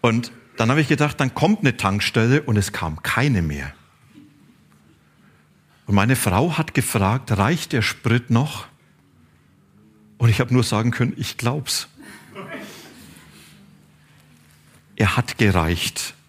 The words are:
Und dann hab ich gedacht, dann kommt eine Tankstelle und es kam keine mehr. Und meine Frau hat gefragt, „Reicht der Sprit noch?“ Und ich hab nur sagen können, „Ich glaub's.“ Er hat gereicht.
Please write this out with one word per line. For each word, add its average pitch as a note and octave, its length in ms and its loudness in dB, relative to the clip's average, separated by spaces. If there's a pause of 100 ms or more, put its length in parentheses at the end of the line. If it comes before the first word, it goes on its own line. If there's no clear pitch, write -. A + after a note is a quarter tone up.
Und A#2 300 0 (260)
dann A#2 120 2
hab C#3 80 2
ich D#3 100 2
gedacht, D3 320 0
dann C3 140 0
kommt G3 280 2
eine B2+ 160 2
Tankstelle A2+ 640 0
und G#2+ 140 0
es G2+ 160 0
kam D#2+ 280 -6
keine A#2 400 0
mehr. C#2+ 320 -6 (2000)
Und G2+ 100 0
meine A2+ 200 4
Frau B2 420 2
hat D#3+ 160 -4
gefragt, A2+ 580 0
„Reicht A2 400 0
der A#2+ 100 0
Sprit - 480 -2
noch?“ A#2+ 380 -2 (1500)
Und A#2+ 120 2
ich A2 120 2
hab A#2+ 100 0
nur B2 120 4
sagen A2+ 280 0
können, B2 240 -2
„Ich - 220 -10
glaub's.“ B2+ 500 -4 (3000)
Er - 180 0
hat - 220 -4
gereicht. F2 760 0 (160)